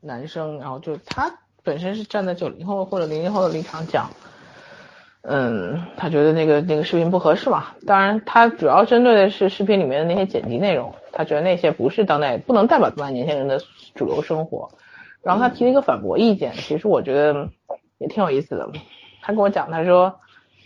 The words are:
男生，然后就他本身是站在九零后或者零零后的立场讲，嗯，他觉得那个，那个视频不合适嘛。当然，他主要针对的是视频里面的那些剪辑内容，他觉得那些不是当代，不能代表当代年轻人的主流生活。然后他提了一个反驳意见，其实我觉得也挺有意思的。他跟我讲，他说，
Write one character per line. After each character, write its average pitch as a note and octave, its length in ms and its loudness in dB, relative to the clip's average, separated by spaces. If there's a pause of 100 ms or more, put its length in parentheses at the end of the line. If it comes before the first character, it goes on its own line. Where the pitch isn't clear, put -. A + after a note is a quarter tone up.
男 C3+ 260 -14
生， D#3 300 -10
然 C#3 120 -14
后 C3 100 -12
就 D#3 180 -10
他 D4+ 420 -8 (240)
本 D3+ 160 -6
身 F#3 160 -6
是 A3 80 -10
站 G3+ 220 -6
在 F3+ 80 -4
九 F3 160 -8
零 - 160 -14
后 G3 180 -6
或 F#3+ 160 -6
者 E3 60 -2
零 D#3 180 -6
零 F#3 80 -4
后 F#3 160 0
的 D#3+ 60 -2
立 D#3+ 80 -6
场 D#3+ 260 -10
讲， - 220 -4 (1160)
嗯， B2+ 600 -4 (100)
他 F3+ 100 -6
觉 D3+ 160 2
得 D#3 80 6
那 D#3+ 140 0
个， D3 160 4
那 E3 140 -2
个 D3+ 80 -2
视 F3 140 -2
频 E3+ 120 2
不 F#3 80 2
合 E3 180 4
适 - 140 -4
嘛。 - 240 -2 (140)
当 G3 120 4
然， G#3 280 2
他 A#3 200 6
主 A3+ 200 0
要 F3 180 6
针 A#3+ 180 4
对 A#3+ 120 6
的 G3 160 6
是 G3 180 0
视 G3 140 -4
频 G3 160 2
里 F3+ 40 2
面 C#3+ 240 0
的 F3 60 0
那 G3 60 0
些 F#3+ 80 0
剪 - 200 -4
辑 A#2 100 -4
内 F#3 180 0
容， A#2+ 180 -6 (180)
他 - 120 -4
觉 - 100 -2
得 D3+ 80 0
那 F3 160 2
些 E3 140 2
不 C3 180 -2
是 G#3 160 0
当 D3+ 160 2
代， C3 160 -2
不 - 160 -2
能 G#3+ 140 4
代 D#4+ 100 4
表 F#3 140 4
当 C#3+ 160 -8
代 C3+ 40 -8
年 B2+ 160 -4
轻 D3+ 80 0
人 C3+ 120 -2
的 C3+ 120 0 (360)
主 - 100 -4
流 C#3 160 -2
生 D#3+ 240 -4
活。 C#3 240 -12 (540)
然 F3+ 120 2
后 A3 60 0
他 B3 80 2
提 A#3+ 140 -2
了 B3 80 4
一 - 20 2
个 C#4 80 4
反 A#2 220 -2
驳 F#2 160 0
意 A3 160 4
见， B2 180 -6
其 D3+ 240 -6
实 G3 100 -4
我 D3+ 140 4
觉 C3+ 140 -6
得 C#3+ 340 2 (480)
也 - 100 -8
挺 G#3+ 160 -2
有 F3+ 60 0
意 C#3 120 0
思 - 140 -10
的。 D2 160 -8 (520)
他 G3+ 100 -4
跟 G#3+ 80 0
我 G3+ 80 4
讲， D#3+ 220 -4
他 D#3+ 120 -4
说， F3+ 360 4 (460)